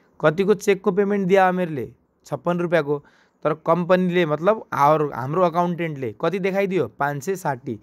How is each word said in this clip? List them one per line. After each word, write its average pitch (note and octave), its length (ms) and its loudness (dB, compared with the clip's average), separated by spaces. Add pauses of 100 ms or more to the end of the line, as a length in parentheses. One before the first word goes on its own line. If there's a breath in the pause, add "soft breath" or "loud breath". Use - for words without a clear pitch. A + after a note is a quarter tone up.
(200 soft breath)
कतिको E3+ 340 2
चेकको G3 380 0
पेमेन्ट G3 360 0
दियो F#3+ 140 6
आमिरले? E3+ 500 -2 (320)
छप्पन्न F3 360 -4
रुपियाँको। D#3 440 0 (380 soft breath)
तर D3+ 120 0
कम्पनीले, F3 720 2
मतलब E3+ 460 0
आवर, D3 420 2
हाम्रो C#3+ 280 -2
अकाउन्टेन्टले E3 800 -2
कति E3+ 180 -2
देखाइदियो? F#3 500 0
पाँच C#3+ 340 -4
सय F#3+ 140 -4
साठी। C3 460 -6